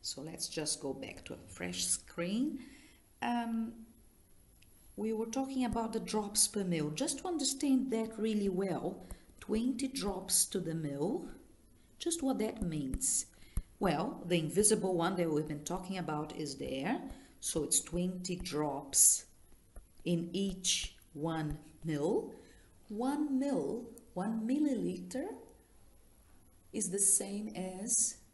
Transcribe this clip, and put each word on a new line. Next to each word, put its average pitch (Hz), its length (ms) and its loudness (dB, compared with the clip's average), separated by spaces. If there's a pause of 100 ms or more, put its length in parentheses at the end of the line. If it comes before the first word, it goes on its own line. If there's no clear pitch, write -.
So - 200 -8
let's 143 260 -8
just - 340 -2
go 139 120 -2
back - 320 -12
to - 80 -10
a - 40 -12 (100)
fresh - 380 -4
screen. 214 720 -2 (640)
Um, 233 520 -2 (1200)
we 220 160 0
were 220 140 0
talking 262 360 0
about 226 300 0
the 226 60 2
drops 202 480 2
per 202 160 0
mil. 160 260 2
Just 269 300 -2
to - 80 -6
understand 285 640 4
that 220 280 0
really 208 300 4
well, 180 560 0 (340)
twenty 254 480 0
drops 190 580 0
to - 140 -2
the 165 160 -2
mil, 160 520 0 (720)
just - 240 -2
what 262 180 2
that 214 220 0
means. 151 680 0 (520)
Well, 185 460 2
the 175 140 4
invisible 185 560 4
one 175 200 2
that 170 160 2
we've 151 160 2
been 147 160 -6
talking 185 340 -4
about 151 380 -2
is 139 220 -6
there. 135 420 -2 (400)
So - 240 -2
it's - 160 4
twenty 180 560 -2
drops 139 920 4 (760)
in 170 300 2
each 190 640 0 (180)
one 156 460 -2 (260)
mil. 165 480 0 (560)
One 269 500 0
mil, 240 460 0 (280)
one 220 340 -2
milliliter, 254 800 0 (1500)
is 208 160 0
the 185 100 -2
same 208 560 2
as 185 640 0 (160)